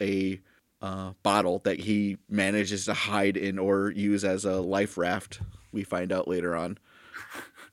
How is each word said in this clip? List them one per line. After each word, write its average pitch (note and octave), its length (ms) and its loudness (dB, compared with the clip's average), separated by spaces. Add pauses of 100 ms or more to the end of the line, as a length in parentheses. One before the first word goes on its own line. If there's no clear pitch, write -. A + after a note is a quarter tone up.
a, F#2+ 400 0 (400)
uh, F#2+ 320 -6 (120)
bottle G2 400 4
that F#2+ 160 0
he G#2 360 0 (140)
manages G2+ 540 2
to G2+ 100 -2
hide G2+ 420 2
in F#2+ 220 -2
or G2 320 2
use G2+ 340 2
as G2 200 0
a F#2+ 160 0
life F#2+ 360 0
raft. F2+ 440 -2 (320)
We G#2 100 -4
find F2+ 300 -4
out F#2 160 0
later F2 260 -2
on. F2 240 -4 (960)